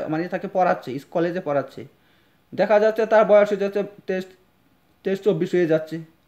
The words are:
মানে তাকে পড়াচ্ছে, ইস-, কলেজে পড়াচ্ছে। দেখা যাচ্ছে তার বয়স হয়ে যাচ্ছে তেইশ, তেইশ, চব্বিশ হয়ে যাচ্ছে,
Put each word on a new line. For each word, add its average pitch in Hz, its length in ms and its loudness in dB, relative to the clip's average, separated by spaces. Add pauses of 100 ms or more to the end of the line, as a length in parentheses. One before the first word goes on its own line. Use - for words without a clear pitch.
মানে 160 200 -4
তাকে 190 200 -8
পড়াচ্ছে, 180 440 0
ইস-, 127 200 -10
কলেজে 175 300 -2
পড়াচ্ছে। 139 440 -6 (680)
দেখা 208 240 2
যাচ্ছে 220 260 2
তার 214 200 4
বয়স 208 240 6
হয়ে 202 100 -2
যাচ্ছে 202 240 -2 (240)
তেইশ, 185 180 -6 (800)
তেইশ, 190 180 -2
চব্বিশ 180 340 0
হয়ে 180 120 2
যাচ্ছে, 160 320 -2 (280)